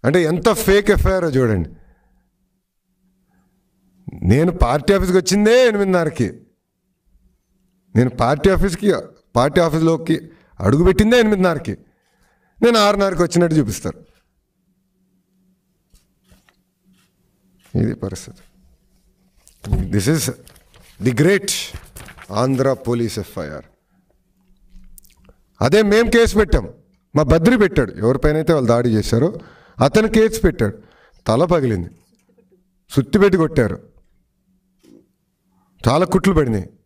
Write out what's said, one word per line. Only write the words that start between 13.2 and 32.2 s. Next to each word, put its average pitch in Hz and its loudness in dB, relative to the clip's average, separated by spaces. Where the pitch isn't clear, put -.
వచ్చినట్టు 170 0
చూపిస్తారు. 98 -6
ఇది 110 -4
పరిస్థితి. - -14
This 101 -2
is 151 -2
the 127 0
great 196 2
Andhra 131 0
Police 117 -4
ఎఫ్ఐఆర్. 76 -12
అదే 190 2
మేం 226 2
కేసు 233 4
పెట్టాం, 151 0
మా 147 2
బద్రి 170 4
పెట్టాడు, 143 0
ఎవరిపైనైతే 151 0
వాళ్ళు 123 0
దాడి 120 0
చేశారో 117 0
అతను 214 2
కేసు 220 2
పెట్టాడు, 110 -2
తల 120 2
పగిలింది, 110 -2